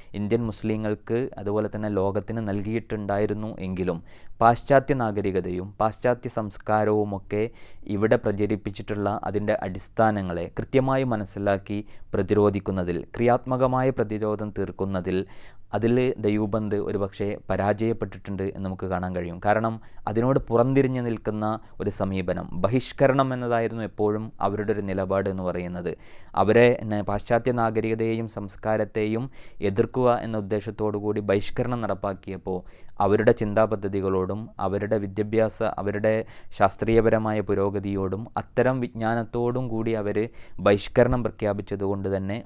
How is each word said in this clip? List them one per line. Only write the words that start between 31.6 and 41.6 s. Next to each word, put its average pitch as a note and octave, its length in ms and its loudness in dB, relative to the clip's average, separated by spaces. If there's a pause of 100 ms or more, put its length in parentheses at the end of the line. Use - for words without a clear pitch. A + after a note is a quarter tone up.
നടപ്പാക്കിയപ്പോൾ F#2+ 1080 -6 (140)
അവരുടെ G#2+ 320 6
ചിന്താ A2 320 2
പദ്ധതികളോടും G2 880 -2 (100)
അവരുടെ G2 380 0
വിദ്യാഭ്യാസ, G#2 640 0
അവരുടെ G#2+ 640 0 (340)
ശാസ്ത്രീയപരമായ A2 800 4
പുരോഗതിയോടും G2 840 -2 (100)
അത്തരം B2+ 440 0
വിജ്ഞാനത്തോടും A#2+ 880 -2
കൂടി A2 220 -2
അവര് G#2 380 0 (320)
ബഹിഷ്കരണം A#2+ 640 4
പ്രഖ്യാപിച്ചതുകൊണ്ട് G2+ 920 -2